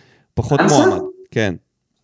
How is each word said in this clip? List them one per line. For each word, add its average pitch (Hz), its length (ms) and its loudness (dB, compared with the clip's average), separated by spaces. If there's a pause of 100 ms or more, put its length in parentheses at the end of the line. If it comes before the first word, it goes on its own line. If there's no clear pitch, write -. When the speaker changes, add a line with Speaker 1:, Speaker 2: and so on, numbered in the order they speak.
(340)
Speaker 1:
פחות - 260 -2
Speaker 2:
אנסה? 160 140 2 (120)
Speaker 1:
מועמד. - 160 -2 (280)
כן. 104 240 -4 (500)